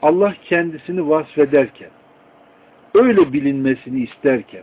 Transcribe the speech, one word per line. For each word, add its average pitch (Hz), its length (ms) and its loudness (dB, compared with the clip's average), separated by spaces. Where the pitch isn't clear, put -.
Allah 180 320 2
kendisini 170 640 -4
vasfederken, 147 800 0
öyle 202 380 4
bilinmesini 135 720 -4
isterken 117 600 -4